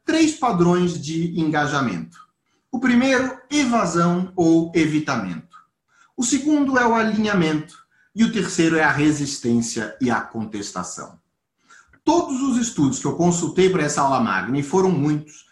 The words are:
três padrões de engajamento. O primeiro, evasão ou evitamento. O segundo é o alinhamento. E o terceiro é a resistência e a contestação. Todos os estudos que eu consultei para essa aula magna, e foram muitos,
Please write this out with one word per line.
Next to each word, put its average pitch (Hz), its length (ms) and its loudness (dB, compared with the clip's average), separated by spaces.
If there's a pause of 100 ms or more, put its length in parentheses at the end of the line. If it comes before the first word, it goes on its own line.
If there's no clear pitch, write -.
três 320 320 2
padrões 175 680 2
de 165 380 -4
engajamento. 143 760 -2 (540)
O 240 80 -6
primeiro, 254 580 2 (140)
evasão 185 840 0
ou 165 360 4
evitamento. 147 840 -2 (600)
O 269 60 -4
segundo 277 560 0
é 240 80 4
o 226 80 2
alinhamento. 208 880 0 (320)
E 208 100 0
o 190 80 2
terceiro 165 440 0
é 156 80 2
a 139 80 2
resistência 131 1080 -2
e 123 100 0
a 107 100 0
contestação. 101 1000 -10 (840)
Todos 302 380 0
os 247 160 0
estudos 147 400 -2
que - 80 -6
eu 139 100 -4
consultei 175 540 2
para 165 120 0
essa 147 200 0
aula 131 180 2
magna, 104 380 -2
e 143 40 0
foram 185 280 2
muitos, 151 600 -2